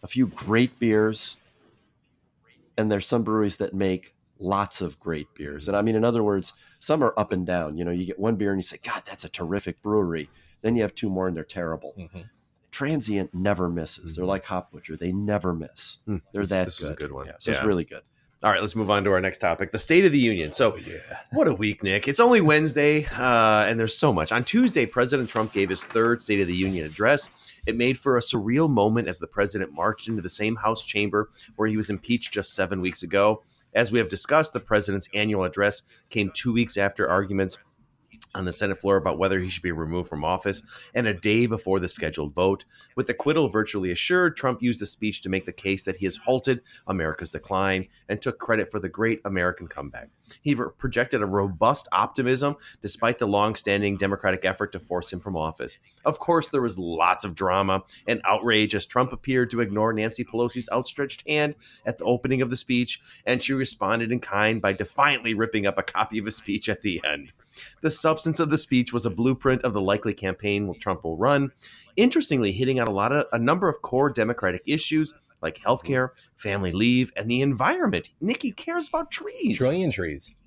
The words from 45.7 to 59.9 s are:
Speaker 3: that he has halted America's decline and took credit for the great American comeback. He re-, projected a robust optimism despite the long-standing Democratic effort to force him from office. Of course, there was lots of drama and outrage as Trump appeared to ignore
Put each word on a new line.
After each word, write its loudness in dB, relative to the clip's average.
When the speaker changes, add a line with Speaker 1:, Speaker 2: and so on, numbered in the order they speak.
Speaker 3:
that -4
he -4
has -2
halted 0
America's -2
decline -2
and -4
took -4
credit 0
for -6
the -6
great -2
American -2
comeback. -14
He 2
re-, -4
projected 0
a 0
robust 2
optimism 2
despite 0
the 0
long-standing 2
Democratic 0
effort 0
to -10
force -6
him -8
from -6
office. -6
Of -2
course, 2
there 0
was -2
lots 2
of -6
drama 2
and 0
outrage 2
as -2
Trump 0
appeared 0
to -2
ignore 2